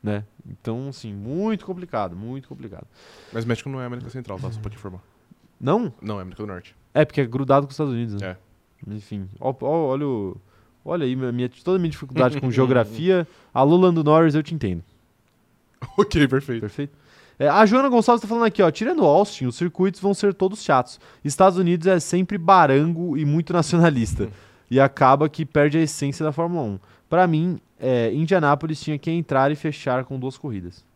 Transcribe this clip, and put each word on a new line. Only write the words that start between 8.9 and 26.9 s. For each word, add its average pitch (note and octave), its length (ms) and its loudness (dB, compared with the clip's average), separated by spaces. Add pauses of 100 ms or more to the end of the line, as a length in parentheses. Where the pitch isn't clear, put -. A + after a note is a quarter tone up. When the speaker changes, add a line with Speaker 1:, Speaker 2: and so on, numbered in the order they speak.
Speaker 1:
Enfim. G#2 320 -10 (140)
Ó, C3 220 -4
ó, D#3 260 -2
olha C#3 180 -4
o, G#2 300 -6 (480)
olha D#3+ 220 -4
aí, B2+ 100 -2
minha, B2+ 160 -4
minha, B2 160 -4
toda F3+ 300 -4
a - 20 0
minha E3 100 -2
dificuldade D3 500 -2
com C3 100 -2
Speaker 2:
<laughs> - 20 -2
Speaker 1:
geografia. C3 760 2 (280)
Alô, C#3+ 220 6
Lando F3 280 4
Norris, D#3 300 6
eu D#3 80 2
te D#3 120 -8
entendo. F#2 280 -4 (1120)
Speaker 2:
Ok, D#3+ 320 4
perfeito. C3 320 -2
Speaker 1:
Perfeito? C#3+ 320 -10 (460)
É, C#3+ 100 2
a G3 180 6
Joana C4 220 4
Gonçalves A#3+ 340 4
tá G#3 60 -12
falando A#3 160 0
aqui, G#3+ 180 2
ó, E3 80 6
"Tirando C#4+ 340 -2
Austin, D#3+ 420 2
os B2 100 -4
circuitos F#3 440 -2
vão G3 140 0
ser G3+ 180 0
todos F#3+ 300 -4
chatos. B2+ 360 0 (260)
Estados F#3 340 4
Unidos F3 280 0
é F#3 140 4
sempre F#3 380 -2
barango E3 760 4
e D3+ 80 -2
muito D#3+ 280 0
nacionalista. D#3+ 720 2
Speaker 2:
Hum. F2+ 60 -8 (400)
Speaker 1:
E B2+ 100 4
acaba C#3 480 4
que D#3 160 -6
perde D3 340 2
a E3 40 2
essência D3 420 -4
da D#3 80 -2
Fórmula E3 340 -4
um. G2 120 -6 (320)